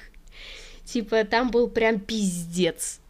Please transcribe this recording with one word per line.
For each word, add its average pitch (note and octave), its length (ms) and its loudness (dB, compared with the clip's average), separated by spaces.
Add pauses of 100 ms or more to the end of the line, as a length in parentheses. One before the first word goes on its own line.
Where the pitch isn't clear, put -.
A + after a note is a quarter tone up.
(840)
Типа, A3 400 0
там A#3 260 2
был A#3 180 4
прям A3 320 2
пиздец. F3 1080 -2